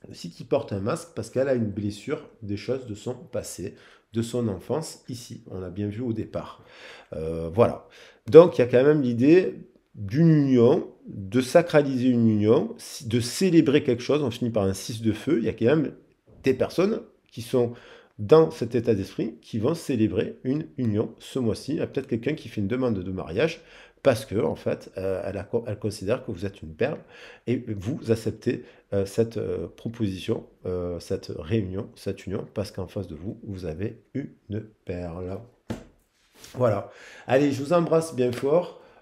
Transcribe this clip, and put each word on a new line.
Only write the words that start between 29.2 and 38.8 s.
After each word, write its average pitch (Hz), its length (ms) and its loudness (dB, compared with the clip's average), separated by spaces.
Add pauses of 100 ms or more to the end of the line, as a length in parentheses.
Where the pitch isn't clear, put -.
euh, 90 300 -6 (100)
proposition, 110 680 -4 (200)
euh, 90 340 -4
cette - 340 -8
réunion, 92 600 -4
cette - 320 -8
union, 113 260 -6
parce - 180 -6
qu'en 92 160 -10
face 92 200 -8
de 85 80 -12
vous, 90 280 -12
vous 92 220 -10
avez 87 360 -8 (120)
une - 520 -10 (180)
perle. 90 560 -8 (1160)
Voilà. 110 360 0 (360)
Allez, 139 260 4
je 123 100 -4
vous 139 80 -6
embrasse 160 420 2
bien 123 200 0
fort. 156 480 0 (200)